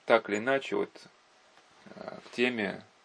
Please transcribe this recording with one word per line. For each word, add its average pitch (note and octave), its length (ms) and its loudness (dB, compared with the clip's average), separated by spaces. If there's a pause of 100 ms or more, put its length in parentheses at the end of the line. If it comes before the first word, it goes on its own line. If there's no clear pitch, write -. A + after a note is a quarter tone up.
так A2+ 240 6
или G2+ 80 2
иначе B2+ 380 0
вот, G2 140 -2 (1080)
э, - 280 -14
к - 60 -20
теме A#2+ 520 -2 (220)